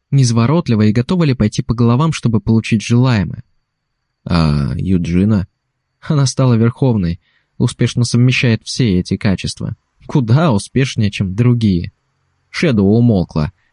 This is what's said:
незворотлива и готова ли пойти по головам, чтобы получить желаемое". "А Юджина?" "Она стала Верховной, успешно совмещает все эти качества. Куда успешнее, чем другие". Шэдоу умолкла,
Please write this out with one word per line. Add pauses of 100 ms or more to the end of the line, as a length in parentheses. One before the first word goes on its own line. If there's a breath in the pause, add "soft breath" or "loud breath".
незворотлива
и
готова
ли
пойти
по
головам,
чтобы
получить
желаемое". (840)
"А
Юджина?" (540)
"Она
стала
Верховной, (380)
успешно
совмещает
все
эти
качества. (320)
Куда
успешнее,
чем
другие". (580)
Шэдоу
умолкла, (220)